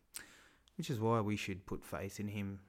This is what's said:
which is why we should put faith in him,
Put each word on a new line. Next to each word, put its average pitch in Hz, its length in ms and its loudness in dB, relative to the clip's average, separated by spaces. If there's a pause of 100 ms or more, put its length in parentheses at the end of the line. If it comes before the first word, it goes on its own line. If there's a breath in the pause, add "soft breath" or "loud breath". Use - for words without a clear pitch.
(760 loud breath)
which 165 140 -4
is 123 80 2
why 113 220 6
we 104 160 2
should 98 280 -4
put - 200 -4
faith 95 340 -6
in 104 100 -2
him, 98 400 -4